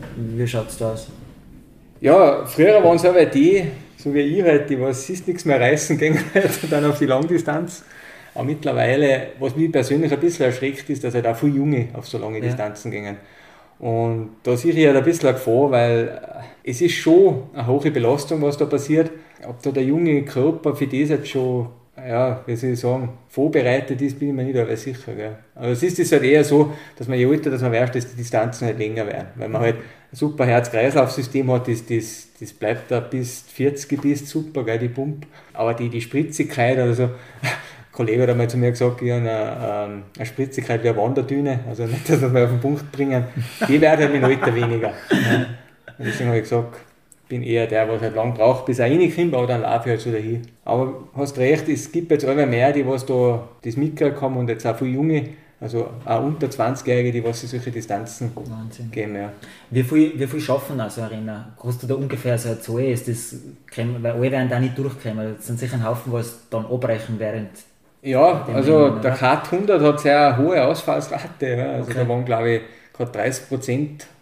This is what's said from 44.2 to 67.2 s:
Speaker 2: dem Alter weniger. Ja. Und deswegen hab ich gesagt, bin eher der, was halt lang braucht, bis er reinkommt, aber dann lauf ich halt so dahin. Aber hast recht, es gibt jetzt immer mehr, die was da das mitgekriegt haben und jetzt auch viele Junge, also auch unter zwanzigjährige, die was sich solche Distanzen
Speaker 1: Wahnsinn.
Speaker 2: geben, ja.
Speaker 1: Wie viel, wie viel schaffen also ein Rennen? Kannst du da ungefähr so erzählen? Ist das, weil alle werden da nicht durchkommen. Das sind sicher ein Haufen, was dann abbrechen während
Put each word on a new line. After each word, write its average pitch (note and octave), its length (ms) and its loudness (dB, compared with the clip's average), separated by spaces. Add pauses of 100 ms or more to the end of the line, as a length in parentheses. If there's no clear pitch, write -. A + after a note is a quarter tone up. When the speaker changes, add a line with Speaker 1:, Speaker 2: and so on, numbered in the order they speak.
Speaker 2:
dem B2+ 80 6
Alter C3 260 2
weniger. A#2 340 0
Ja. B2 560 0 (520)
Und B2 80 -10
deswegen A#2+ 240 -2
hab A#2 80 2
ich G#2+ 60 0
gesagt, A#2 340 -2 (520)
bin B2 140 -6
eher A#2 240 0
der, A2 200 0
was A2+ 140 -4
halt A2 140 -4
lang A#2 180 -2
braucht, A#2+ 320 2
bis B2 140 -2
er A#2 100 2
reinkommt, E3+ 440 2
aber B2 140 0
dann A#2+ 140 -2
lauf A2+ 240 -2
ich B2 60 -2
halt A2+ 100 -2
so A#2+ 100 -4
dahin. A2+ 300 -4 (240)
Aber C3 500 -4
hast C#3 220 -4
recht, D3+ 320 2
es C3 200 -4
gibt E3+ 220 -4
jetzt D3 140 4
immer C#3 200 2
mehr, B2 280 2
die C#3+ 120 0
was B2+ 200 -2
da B2 420 2 (160)
das A#2 140 -6
mitgekriegt D3 440 0
haben C3 140 -2
und B2 140 -2
jetzt A2+ 180 -4
auch A2+ 100 0
viele B2+ 140 -2
Junge, C#3+ 380 0 (320)
also A#2 260 -4 (160)
auch A2+ 200 0
unter C#3+ 260 -2
zwanzigjährige, B2 640 0
die A#2+ 100 -4
was A#2 160 -4
sich A#2+ 120 -12
solche B2 200 -8
Distanzen A2 640 -6
Speaker 1:
Wahnsinn. A2+ 560 -12
Speaker 2:
geben, G#2 240 -6
ja. G2+ 160 -8 (380)
Speaker 1:
Wie B2 140 0
viel, D#3 360 2
wie C3+ 80 -2
viel - 140 -6
schaffen C#3 400 -4
also A2 220 -8
ein A2 40 -8
Rennen? A2 380 -10 (160)
Kannst B2 220 -6
du B2 40 -8
da C3 80 -2
ungefähr B2+ 420 -2
so A#2 120 -6
erzählen? A#2 420 -2
Ist A#2 160 -4
das, A#2 280 -6 (640)
weil A#2 100 -2
alle B2+ 200 0
werden B2+ 180 0
da B2 100 0
nicht B2+ 180 0
durchkommen. A2 600 -6
Das - 100 -16
sind A#2 120 -6
sicher B2+ 160 -6
ein A#2 120 -2
Haufen, A#2+ 240 -4
was - 380 -6
dann A2 160 -4
abbrechen A#2 520 -4
während G#2+ 320 -6 (520)